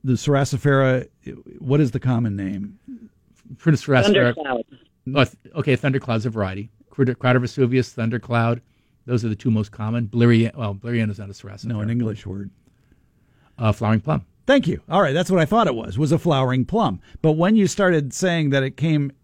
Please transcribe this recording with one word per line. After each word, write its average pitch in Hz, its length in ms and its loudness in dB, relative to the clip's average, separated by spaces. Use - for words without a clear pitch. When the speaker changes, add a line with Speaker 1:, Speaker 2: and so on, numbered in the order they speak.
Speaker 1:
the 131 100 2
cerasifera, 135 920 0
what 143 220 2
is 131 120 2
the - 80 -4
common 117 360 -2
name? 101 420 -8
Speaker 2:
Prunus 156 300 0
cerasifera. 120 480 4
Speaker 3:
Thundercloud. 131 300 -6
Speaker 2:
Oh, 139 100 4
th-, - 320 -10
okay, 135 200 0
thundercloud's 127 500 -2
a 120 40 -2
variety. 104 400 -6
Crowder, 127 240 0
Crowder 127 260 2
Vesuvius, 123 520 -2
thundercloud. 117 680 -2
Those 120 180 -2
are 113 40 -2
the 107 80 -2
two 123 140 -2
most 107 220 0
common. 110 340 -4
Blerian, 117 480 4
well, 104 200 -6
Blerian 113 360 -4
is 98 80 -10
not 98 120 -14
a - 20 -16
cerasifera. 101 340 -18
Speaker 1:
No, 113 140 -6
an 104 100 -4
English 110 360 -4
word. 98 240 -10
Speaker 2:
Uh, 110 140 2
flowering 110 280 0
plum. 147 240 -4
Speaker 1:
Thank 269 200 4
you. 147 220 -4
All 190 140 2
right, 139 100 0
that's 175 180 -2
what 185 100 4
I 160 40 4
thought 214 220 2
it 135 80 0
was, 110 240 -8
was 143 140 0
a 165 60 2
flowering 131 460 0
plum. 165 360 -2
But 160 120 4
when 180 240 2
you 202 100 4
started 165 480 0
saying 170 360 0
that 139 120 2
it 131 140 -6
came 147 360 0